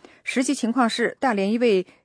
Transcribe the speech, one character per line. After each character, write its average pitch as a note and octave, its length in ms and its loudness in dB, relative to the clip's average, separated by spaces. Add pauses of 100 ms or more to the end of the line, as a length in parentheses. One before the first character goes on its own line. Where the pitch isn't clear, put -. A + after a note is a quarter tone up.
(240)
实 - 200 -2
际 C#4+ 100 -2
情 A3+ 180 -2
况 A#3+ 180 2
是 - 300 -4
大 B3 140 0
连 G3 180 0
一 A#3 60 0
位 A3 280 2 (200)